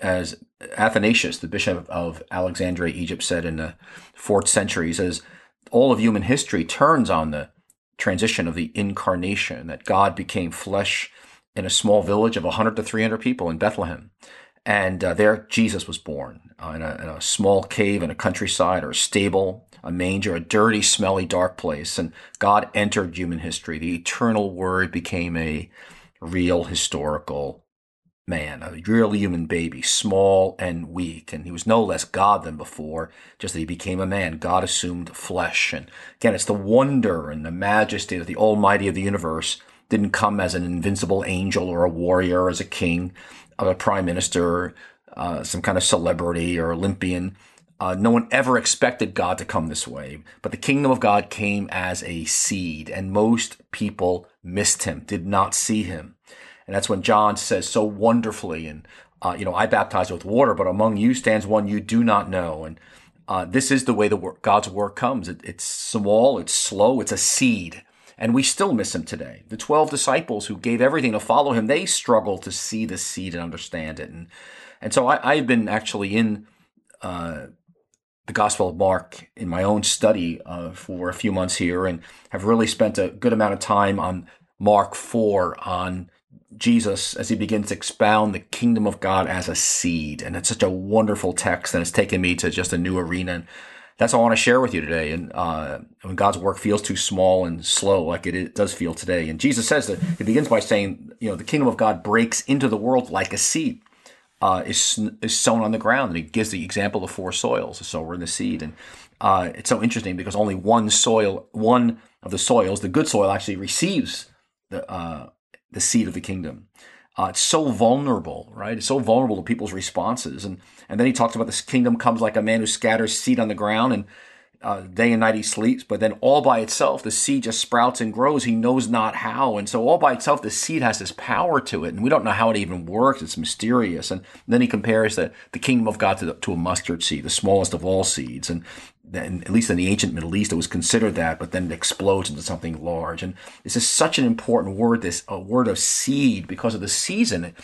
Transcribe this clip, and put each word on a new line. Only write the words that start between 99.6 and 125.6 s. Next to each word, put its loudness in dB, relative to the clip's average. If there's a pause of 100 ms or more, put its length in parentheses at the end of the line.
says 2
that, -4 (180)
he -6
begins 2
by 4
saying, -2
you -4
know, -4
"The -12
kingdom 2
of -2
God 2
breaks 2
into 2
the 2
world 0
like -2
a -4
seed, -2 (600)
uh, 2
is, 0 (220)
is -2
sown 2
on 0
the 0
ground." 2
And -6
he -6
gives -2
the -6
example -2
of -10
four -8
soils: -2
the -14
sower -8
and -8
the -6
seed. -4
And, -10 (480)
uh, 2
it's -8
so 2
interesting -2
because -8
only 2
one 4
soil, 2
one 4 (200)
of -12
the -4
soils, 2
the -4
good 2
soil, 4
actually -4
receives -4 (460)
the, -10
uh, -10 (420)
the -10
seed 0
of -8
the -6
kingdom. -8 (500)
Uh, 0
it's -4
so 2
vulnerable, 2
right? -6
It's -6
so 2
vulnerable 4
to -6
people's -4
responses. -4
And, -10 (300)
and -4
then 4
he 4
talks 2
about -2
this -4
kingdom 2
comes 2
like 0
a 4
man 2
who 0
scatters 0
seed 2
on 2
the -2
ground, 2
and, -2 (560)
uh, -4
day 2
and 4
night 4
he -4
sleeps, 0